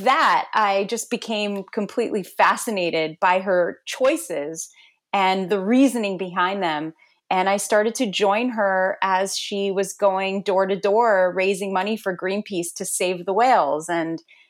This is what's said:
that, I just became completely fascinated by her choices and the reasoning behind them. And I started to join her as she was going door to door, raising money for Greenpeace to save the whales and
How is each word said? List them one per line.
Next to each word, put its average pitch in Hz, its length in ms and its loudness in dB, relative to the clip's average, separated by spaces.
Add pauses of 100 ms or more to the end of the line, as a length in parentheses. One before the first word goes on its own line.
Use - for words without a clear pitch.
that, 254 500 2
I 202 300 2
just 226 260 -6
became 208 520 -4 (100)
completely 208 500 -2
fascinated 175 1000 0
by 185 200 4
her 185 460 0
choices 165 840 -2 (420)
and 190 380 0
the 202 100 2
reasoning 220 560 2
behind 185 460 -2
them. 160 320 -4 (360)
And 185 200 2
I 202 80 2
started 214 380 2
to 247 140 0
join 214 400 0
her 196 520 0
as 190 340 0
she 196 340 -4
was 196 220 -2
going 190 500 0
door 190 240 2
to 196 100 -2
door, 196 600 2
raising 190 360 0
money 202 260 -2
for 180 180 -6
Greenpeace 190 600 -6
to 190 100 -8
save 180 400 -4
the 190 80 -2
whales 180 560 2
and 165 320 -4 (280)